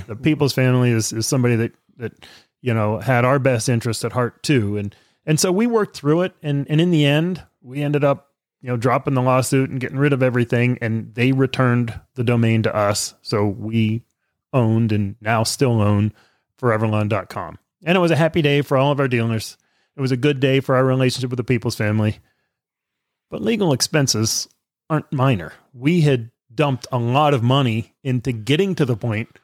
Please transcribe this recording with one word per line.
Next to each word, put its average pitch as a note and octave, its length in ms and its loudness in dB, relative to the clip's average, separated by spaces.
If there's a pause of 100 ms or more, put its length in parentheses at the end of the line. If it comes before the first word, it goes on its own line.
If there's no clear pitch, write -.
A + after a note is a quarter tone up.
The A2 100 -12
People's C#3+ 380 0
Family B2+ 360 2
is, A2+ 220 0
is A2 140 -4
somebody B2 300 2
that, A#2 160 -2 (260)
that, A#2 140 -10 (500)
you B2 120 -2
know, G#2+ 240 0
had A#2+ 260 0
our C3+ 140 2
best B2 300 0
interest A#2 360 -2
at A2+ 80 -6
heart B2 300 -4
too. G#2 360 0
And, G2+ 180 -8 (300)
and D3+ 120 2
so F#3+ 140 0
we G#3+ 140 2
worked A3+ 300 -2
through D#3 260 0
it. F#3 200 -4
And, C#3+ 260 -4
and D#3 120 2
in F3 100 4
the D3+ 140 4
end, D#3+ 380 0 (200)
we C3 200 -10
ended D3 200 0
up, C#3+ 300 0 (280)
you B2+ 80 -14
know, B2 80 -2
dropping C3+ 380 0
the B2+ 80 0
lawsuit C3 480 2
and C3+ 80 -6
getting B2+ 200 -6
rid C#3+ 140 2
of C3 100 0
everything. B2 580 2
And A2 340 -4
they B2 180 2
returned B2 680 0 (140)
the B2+ 100 -4
domain A2+ 400 2
to A2 100 -2
us. G#2 480 -2
So G#2+ 240 -2
we A2 560 -2 (500)
owned A2+ 380 2
and G#2 300 -2
now A2+ 240 0
still A#2+ 360 0
own G#2 320 2 (460)
foreverlawn G#2+ 500 0
dot G2 200 -4
com. F2 300 -12 (260)
And E3+ 120 0
it F#3 40 2
was E3+ 100 2
a E3 60 2
happy E3 260 0
day C#3+ 200 2
for C#3 160 0
all C#3 120 2
of C3+ 80 -2
our C#3 100 0
dealers. A2+ 500 -2 (380)
It C#3+ 40 -8
was C3 120 -2
a C3 40 0
good C3+ 240 0
day C3+ 200 2
for C3 140 0
our B2+ 100 4
relationship C3 460 0
with B2 60 -6
the A#2 80 -4
People's A#2+ 320 -2
Family. G#2+ 420 0 (1120)
But - 120 -10
legal G3+ 300 0
expenses A#2 760 -2 (400)
aren't D3+ 240 -4
minor. B2+ 400 0 (220)
We D3+ 260 0
had B2+ 300 0 (220)
dumped C#3 380 -2
a B2+ 80 -2
lot C#3 360 2
of A#2 80 0
money A#2+ 600 0
into B2+ 300 -2
getting D3+ 440 0
to D3+ 80 0
the A#2+ 120 0
point, A2 320 -4 (160)